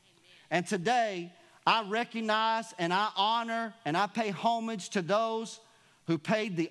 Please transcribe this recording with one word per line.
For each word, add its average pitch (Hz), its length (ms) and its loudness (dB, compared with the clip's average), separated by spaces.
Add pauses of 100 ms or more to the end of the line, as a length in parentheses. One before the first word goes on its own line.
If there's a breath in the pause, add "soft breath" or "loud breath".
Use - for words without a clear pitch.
(500 loud breath)
And 175 160 0
today, 196 680 0 (340 loud breath)
I 208 220 4
recognize 220 920 0
and 170 140 0
I 202 240 2
honor 226 560 0 (140)
and 151 100 0
I 196 120 2
pay 226 200 -2
homage 226 600 -2
to 202 100 0
those 226 580 -2 (480 soft breath)
who 165 120 2
paid 220 400 0
the 160 120 0